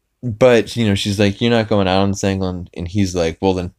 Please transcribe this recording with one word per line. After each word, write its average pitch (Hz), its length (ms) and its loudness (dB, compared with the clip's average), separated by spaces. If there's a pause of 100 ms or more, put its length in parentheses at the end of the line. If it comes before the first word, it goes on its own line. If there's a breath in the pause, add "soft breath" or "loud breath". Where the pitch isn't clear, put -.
(240)
but, 117 500 2
you 117 120 0
know, 101 80 2
she's 101 260 -2
like, 101 200 2
"You're 120 100 2
not 113 180 2
going 101 180 2
out 92 160 2
on 101 100 0
this 98 120 -6
angle," 95 240 -2
and, 90 260 -10
and 87 140 -10
he's 95 260 -2
like, 82 260 -2
"Well, 98 120 0
then 90 260 -6